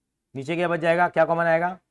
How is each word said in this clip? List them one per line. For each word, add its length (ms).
नीचे 200
क्या 120
बच 120
जाएगा, 300
क्या 160
common 200
आएगा? 320